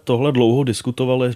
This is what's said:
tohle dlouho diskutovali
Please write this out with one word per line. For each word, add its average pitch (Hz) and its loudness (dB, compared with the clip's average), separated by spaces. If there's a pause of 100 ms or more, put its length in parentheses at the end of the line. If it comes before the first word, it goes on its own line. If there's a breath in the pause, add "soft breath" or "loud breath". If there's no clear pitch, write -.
tohle 143 0
dlouho 123 2
diskutovali 127 -2